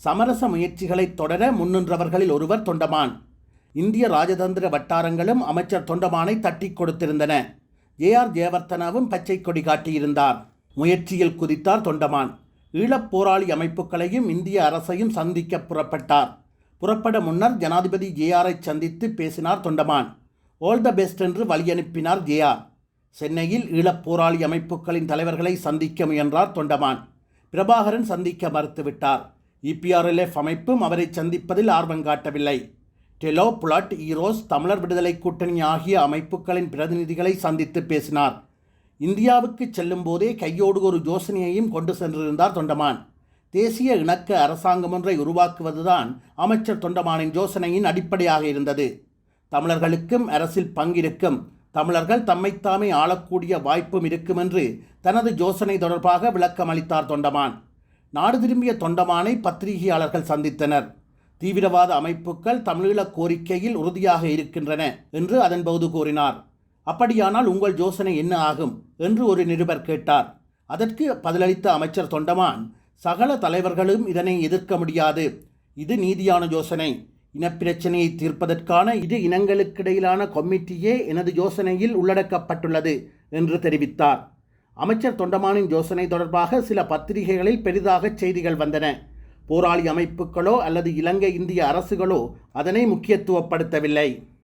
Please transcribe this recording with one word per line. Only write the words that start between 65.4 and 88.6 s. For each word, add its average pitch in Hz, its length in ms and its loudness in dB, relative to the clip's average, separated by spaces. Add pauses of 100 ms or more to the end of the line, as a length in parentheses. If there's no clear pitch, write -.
அதன்போது 170 480 0
கூறினார். 151 540 -2 (380)
"அப்படியானால் 220 640 2
உங்கள் 190 300 0
யோசனை 190 400 -2
என்ன 170 220 0
ஆகும்?" 151 440 -2 (140)
என்று 214 300 2
ஒரு 185 180 4
நிருபர் 170 380 0
கேட்டார். 151 580 0 (260)
அதற்கு 220 460 -2
பதிலளித்த 180 540 0
அமைச்சர் 160 400 0
தொண்டமான், 151 640 0 (240)
"சகல 226 420 0
தலைவர்களும் 185 720 0
இதனை 180 360 0
எதிர்க்க 175 340 -2
முடியாது. 156 720 0 (280)
இது 156 220 -4
நீதியான 185 540 2
யோசனை. 160 580 -4 (300)
இனப்பிரச்சனையை 170 760 0
தீர்ப்பதற்கான 170 800 0
இரு 180 220 -2
இனங்களுக்கிடையிலான 190 1120 2
கமிட்டியே 185 800 -2
எனது 180 260 -2
யோசனையில் 190 720 0
உள்ளடக்கப்பட்டுள்ளது" 165 1000 0 (260)
என்று 165 260 0
தெரிவித்தார். 147 720 2 (460)
அமைச்சர் 220 420 -2
தொண்டமானின் 190 520 0
யோசனை 165 400 0
தொடர்பாக 175 540 0
சில 202 240 0
பத்திரிகைகளில் 190 760 0
பெரிதாக 190 520 2
செய்திகள் 175 420 -2
வந்தன. 151 380 0 (560)